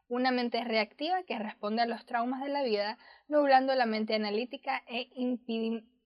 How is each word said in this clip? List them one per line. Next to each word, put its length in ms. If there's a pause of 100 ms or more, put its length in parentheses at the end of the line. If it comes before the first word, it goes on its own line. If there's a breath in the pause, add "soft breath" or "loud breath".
una 220
mente 340
reactiva 600
que 140
responde 440
a 40
los 200
traumas 360
de 80
la 120
vida, 360 (300 soft breath)
nublando 460
la 120
mente 280
analítica 720
e 280
impidi-, 720 (200)